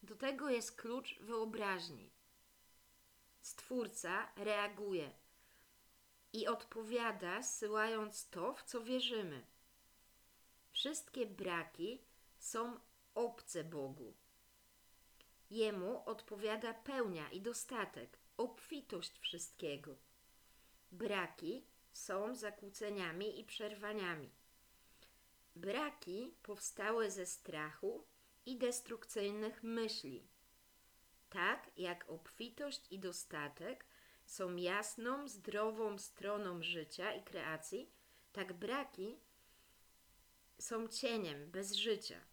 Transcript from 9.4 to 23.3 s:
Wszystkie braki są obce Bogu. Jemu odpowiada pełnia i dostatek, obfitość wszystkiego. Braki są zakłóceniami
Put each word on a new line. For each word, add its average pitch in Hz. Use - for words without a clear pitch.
Wszystkie 269
braki 185
są 226
obce 220
Bogu. 135
Jemu 214
odpowiada 220
pełnia 214
i 185
dostatek, 220
obfitość 247
wszystkiego. 147
Braki 185
są 208
zakłóceniami 202